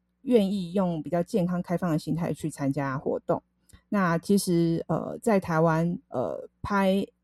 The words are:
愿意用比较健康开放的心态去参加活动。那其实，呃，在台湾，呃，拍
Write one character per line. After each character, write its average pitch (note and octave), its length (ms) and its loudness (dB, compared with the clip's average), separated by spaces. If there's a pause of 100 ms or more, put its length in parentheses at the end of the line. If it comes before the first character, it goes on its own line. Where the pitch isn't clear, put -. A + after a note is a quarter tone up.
(220)
愿 G#3+ 260 4
意 F3+ 260 -4
用 F3 280 0
比 C#3+ 80 -12
较 E3+ 140 0
健 F#3 200 0
康 F3+ 160 -2
开 F3 160 -2
放 E3+ 140 -2
的 D#3 80 2
心 D3+ 160 -4
态 E3 180 -2
去 D#3+ 160 -6
参 C#3 240 -4
加 C#3 240 -4
活 - 300 -4
动。 - 160 -2 (500)
那 F#3 260 2
其 G3+ 200 2
实， E3+ 480 2
呃， D3+ 340 -4
在 F#3+ 200 2
台 E3 180 0
湾， E3 400 2 (120)
呃， A2 380 -6 (140)
拍 G3 420 2 (200)